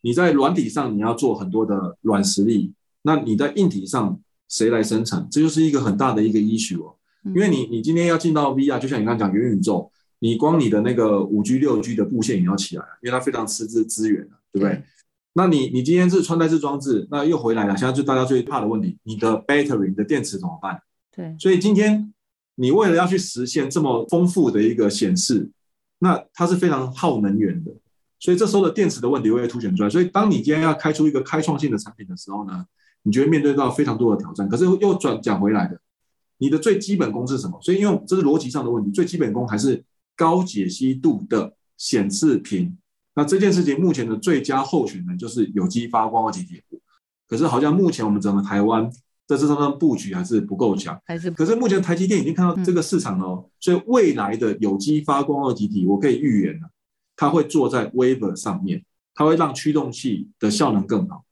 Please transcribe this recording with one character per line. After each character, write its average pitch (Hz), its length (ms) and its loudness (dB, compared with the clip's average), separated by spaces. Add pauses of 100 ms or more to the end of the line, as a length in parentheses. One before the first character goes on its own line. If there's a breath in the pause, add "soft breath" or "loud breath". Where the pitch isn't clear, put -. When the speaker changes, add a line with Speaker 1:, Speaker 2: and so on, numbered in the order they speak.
Speaker 1:
你 120 100 -2
在 170 180 4
软 139 240 2
体 123 140 0
上 123 280 -4
你 101 40 0
要 113 120 0
做 117 220 0
很 95 160 -6
多 107 160 0
的 95 360 -4
软 101 200 0
实 98 220 0
力， 104 280 0 (300)
那 151 140 2
你 117 180 -2
在 139 220 0
硬 190 120 4
体 92 160 -4
上 107 360 -2 (280)
谁 113 220 0
来 113 100 2
生 110 240 0
产？ - 240 -4
这 147 120 0
就 160 80 4
是 156 140 2
一 156 100 4
个 135 80 2
很 104 160 0
大 127 180 0
的 107 80 2
一 110 100 2
个 107 60 2
issue 107 480 -2
哦。 - 80 -20 (300)
Speaker 2:
嗯。 98 100 -6
Speaker 1:
因 180 60 2
为 180 100 2
你， 127 160 0
你 113 160 -4
今 160 140 0
天 170 100 2
要 170 100 2
进 160 160 0
到 143 180 2
V 135 200 0
R， 127 80 -2
就 131 80 -4
像 131 140 -2
你 107 40 0
刚 113 140 -2
刚 - 0 -
讲 98 180 0
元 120 140 0
宇 98 100 0
宙， 92 300 -2 (300)
你 113 160 0
光 151 240 2
你 117 80 2
的 104 140 2
那 123 120 0
个 107 300 2
五 104 180 0
G、 127 160 2
六 127 220 2
G 117 160 -6
的 104 80 0
布 113 180 -2
线 110 160 0
也 90 60 2
要 92 100 2
起 92 220 -6
来， - 80 -10 (180)
因 120 60 -6
为 - 20 -4
它 127 80 -2
非 131 140 -2
常 120 120 -4
吃 110 220 -6
资， 110 180 0
资 110 240 -2
源 101 180 0
啊， - 120 -20 (140)
对 98 80 -2
不 104 60 2
对？ - 100 0
Speaker 2:
对。 - 80 -14 (480 soft breath)
Speaker 1:
那 180 160 4
你， 139 220 2
你 127 120 0
今 160 140 2
天 180 120 4
是 180 140 4
穿 170 160 0
戴 160 100 2
式 156 120 2
装 143 180 -4
置， 127 320 -2
那 143 140 -2
又 160 120 2
回 117 180 0
来 107 120 0
了， 98 100 0
现 110 100 -2
在 131 60 0
就 139 80 0
大 135 140 0
家 127 100 2
最 127 180 2
怕 131 180 -4
的 104 80 -2
问 110 120 -2
题， 90 220 -4
你 107 140 -10
的 113 280 0
battery， 139 440 0
你 95 60 -4
的 104 100 -2
电 - 180 -2
池 98 160 -10
怎 90 80 -8
么 82 160 -8
办？ 180 180 -10 (340)
Speaker 2:
对。 165 240 -12
Speaker 1:
所 190 120 2
以 180 80 4
今 202 160 2
天 214 380 2 (440)
你 127 140 0
为 190 180 4
了 165 80 4
要 175 100 2
去 185 100 0
实 123 300 -4
现 135 240 -2
这 170 100 -2
么 123 280 0
丰 175 180 4
富 175 240 2
的 104 100 2
一 113 140 2
个 107 160 2
显 92 260 0
示， - 340 -2 (500)
那 180 200 2 (140)
它 170 120 -2
是 180 100 2
非 180 120 2
常 131 240 -2
耗 131 280 -2
能 101 180 0
源 90 240 -2
的， - 80 -12 (480)
所 180 160 2
以 - 20 2
这 214 80 2
时 196 120 0
候 196 60 4
的 170 100 2
电 190 180 2
池 120 100 -10
的 120 80 -2
问 135 140 0
题 107 80 2
会 123 160 0
凸 120 140 -6
显 95 160 -2
出 104 80 0
来。 101 40 2
所 170 140 2
以 - 40 4
当 202 220 2
你 160 140 2
今 151 100 2
天 156 100 2
要 160 120 2
开 151 180 -2
出 156 140 2
一 147 60 4
个 131 100 0
开 156 180 -2
创 151 160 -2
性 139 140 -2
的 107 80 -2
产 - 180 -12
品 104 120 -18
的 - 80 -12
时 - 160 -16
候 202 120 -8
呢， 185 220 -10 (380)
你 107 80 0
就 131 100 2
会 156 60 4
面 156 120 2
对 143 140 2
到 135 160 0
非 143 140 -2
常 120 120 -2
多 113 180 2
的 - 60 -2
挑 - 120 -10
战。 98 160 -4
可 117 80 -2
是 170 80 2
又 185 300 4
转， 117 280 -2
讲 98 180 -2
回 104 120 2
来 180 160 0
的， - 120 -12 (580)
你 135 120 0
的 151 80 2
最 208 180 2
基 202 200 -2
本 117 160 -2
功 120 120 -6
是 127 140 -4
什 180 100 -6
么？ - 140 -10
所 180 100 0
以 196 60 2
因 202 120 2
为 156 140 0
这 185 120 0
是 185 60 2
逻 147 140 4
辑 131 140 -2
上 135 140 -4
的 117 60 -4
问 110 140 -2
题， 98 60 -2
最 165 140 0
基 175 120 -4
本 123 160 0
功 123 140 -2
还 107 100 -4
是 127 280 0 (320)
高 165 260 2
解 185 260 -4
析 131 240 -2
度 123 380 0
的 107 240 -2 (220)
显 98 340 -2
示 139 260 2
屏。 90 400 -4 (360)
那 147 120 0
这 190 140 2
件 196 140 4
事 175 120 2
情 143 140 0
目 175 140 2
前 113 160 -4
的 110 80 -4
最 143 240 0
佳 135 220 -2
候 147 240 0
选 90 180 -10
人 90 140 -8
就 117 80 -10
是 113 180 -2 (100)
有 92 120 0
机 113 220 -4
发 113 180 0
光 113 200 0
二 110 40 -2
极 92 140 -8
体。 - 180 -18 (640)
可 113 100 -6
是 160 100 2
好 123 140 0
像 151 140 2
目 185 160 4
前 - 140 -6
我 104 60 -2
们 104 100 0
整 98 140 0
个 101 60 2
台 98 220 -2
湾 113 260 2 (380)
在 143 100 0
这 147 120 2
上 147 120 2
面 143 180 0
布 143 180 2
局 92 180 -8
还 90 80 -4
是 107 180 0
不 98 160 -6
够 98 200 0
强。 85 280 -8
Speaker 2:
还 170 140 -8
是 175 140 -8
Speaker 1:
可 160 120 0
是 220 120 2
目 240 120 0
前 185 140 2
台 175 120 0
积 185 120 0
电 190 140 2
已 - 40 -4
经 151 80 -2
看 180 140 2
到 180 180 -2
这 180 80 2
个 170 80 2
市 160 200 0
场 98 180 -4
了 95 80 -2
哦， 92 180 -8
Speaker 2:
嗯。 - 140 -20
Speaker 1:
所 180 160 2
以 180 120 0
未 226 280 4
来 110 220 -2
的 107 220 -2
有 98 200 0
机 151 240 0
发 143 220 0
光 143 200 -2
二 127 80 0
极 104 140 -2
体， 95 200 -2
我 101 120 2
可 135 100 2
以 - 100 2
预 113 260 2
言 80 160 -4
了， - 100 -16 (460)
它 147 120 0
会 156 140 4
做 135 260 0
在 117 220 -2
wafer 127 440 0
上 92 280 -6
面， 90 200 -4 (300)
它 151 140 0
会 160 80 4
让 160 180 0
驱 151 200 -4
动 135 180 0
器 117 380 -6 (100)
的 107 100 -2
效 120 240 0
能 95 140 0
更 101 220 -2
好。 - 240 -16